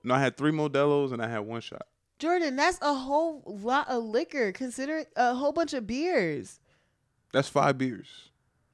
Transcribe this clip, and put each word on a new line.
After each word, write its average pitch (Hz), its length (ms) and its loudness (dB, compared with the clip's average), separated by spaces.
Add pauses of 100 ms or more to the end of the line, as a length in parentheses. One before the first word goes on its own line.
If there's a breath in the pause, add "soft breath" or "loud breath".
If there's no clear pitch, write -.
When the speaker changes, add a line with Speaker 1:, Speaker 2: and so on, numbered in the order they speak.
Speaker 1:
No, 123 100 2
I 135 60 4
had 131 160 2
three 151 160 2
Modelos 143 600 2
and 117 80 -4
I 113 80 -2
had 113 120 -4
one 113 200 -6
shot. - 260 -14 (340)
Speaker 2:
Jordan, 320 360 0
that's 330 240 2
a 294 140 2
whole 285 500 0
lot 226 440 -2
of 247 160 0
liquor, 233 480 0
considering 277 540 -6 (100)
a 247 180 4
whole 285 180 0
bunch 320 220 -2
of 240 120 -4
beers. 214 760 -2 (720)
Speaker 1:
That's 135 160 2
five 143 300 4
beers. 123 520 -6 (440)